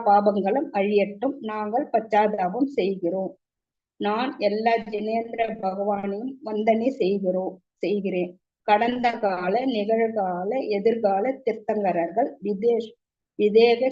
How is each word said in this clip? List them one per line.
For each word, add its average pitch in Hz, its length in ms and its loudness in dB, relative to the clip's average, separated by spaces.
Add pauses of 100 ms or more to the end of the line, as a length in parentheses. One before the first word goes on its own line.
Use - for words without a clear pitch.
பாபங்களும் 208 680 4
அழியட்டும். 202 680 0
நாங்கள் 214 480 -4
பச்சாதாபம் 214 800 0
செய்கிறோம். 185 600 -2 (720)
நான் 220 300 -2 (180)
எல்லா 220 240 2 (180)
ஜினேந்திர 226 520 -4 (200)
பகவானையும் 202 720 -4 (140)
வந்தனை 220 400 2 (120)
செய்கிறோம், 185 540 0 (280)
செய்கிறேன். 185 500 -2 (360)
கடந்த 233 380 2 (180)
கால, 185 300 -2 (200)
நிகழ்கால, 208 760 -2 (260)
எதிர்கால 208 480 2 (200)
தீர்த்தங்கரர்கள், 202 840 -2 (160)
விதேஷ்-, 226 480 0 (440)
விதேக 226 540 6